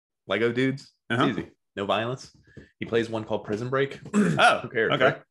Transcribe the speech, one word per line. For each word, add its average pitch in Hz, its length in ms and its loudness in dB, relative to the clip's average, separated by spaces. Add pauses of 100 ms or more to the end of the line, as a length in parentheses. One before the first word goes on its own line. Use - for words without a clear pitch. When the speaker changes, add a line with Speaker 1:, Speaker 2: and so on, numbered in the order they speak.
(280)
Speaker 1:
Lego 110 240 2
dudes. 131 420 -2 (160)
It's 117 100 0
Speaker 2:
Uh-huh. 147 100 4
Speaker 1:
easy. 87 200 -4 (260)
No 98 100 -4
violence. 113 500 -4 (440)
He 113 60 -10
plays 113 240 0
one 110 140 -6
called 107 220 -4
Prison 110 240 -4
Break. 135 380 -2
<clears throat> - 60 -10
Speaker 2:
Oh, 185 480 4
Speaker 1:
Who 123 80 -10
cares, 113 240 0
Speaker 2:
okay. 139 120 2
Speaker 1:
right? 143 240 0